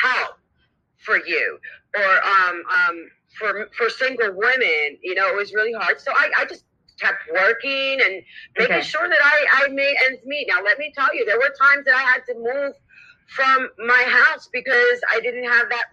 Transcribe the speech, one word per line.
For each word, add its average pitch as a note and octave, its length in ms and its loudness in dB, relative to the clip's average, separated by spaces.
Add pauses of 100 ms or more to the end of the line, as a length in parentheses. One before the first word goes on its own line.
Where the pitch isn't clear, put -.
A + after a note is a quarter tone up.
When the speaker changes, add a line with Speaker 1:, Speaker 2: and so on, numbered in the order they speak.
Speaker 1:
help A#3+ 340 -2 (600)
for G#3 300 -2
you C#3+ 320 -4 (360)
or, G#3 80 -2 (220)
um, F3+ 380 2 (120)
um, E3+ 340 0 (300)
for, G#3 380 -6
for A3+ 140 0
single A#3 440 -2
women. F#3 680 0
You F3+ 120 -6
know, F#3+ 140 0
it F#3 80 -2
was G3 160 -4
really A3 220 -2
hard. F#3 260 -2
So - 140 -6
I, C#4+ 240 2
I B3+ 80 -2
just - 180 -14 (340)
kept G3+ 200 -2 (120)
working C4+ 720 0
and F#3+ 220 -2 (340)
making B3+ 200 2
Speaker 2:
Okay. - 60 0
Speaker 1:
sure E4 240 -4
that E4 160 2
I, C#4+ 420 4
I C#4+ 40 2
made C#4 280 0 (120)
ends C4 160 -8
meet. C#4+ 240 -6
Now, F#3 160 0
let G#3 140 2
me D4 180 -8
tell C#4+ 180 0
you, B3 120 -2
there G#3 120 2
were C#4 220 2
times C#4 240 4
that C4 100 4
I C4 60 2
had C4 280 0
to B3 100 -6
move C#4 340 -4 (540)
from B3+ 420 0 (180)
my B3 220 4
house C4 420 2
because B3 480 2 (140)
I A3+ 80 0
didn't B3 240 -6
have A#3+ 240 2
that A#3+ 240 -4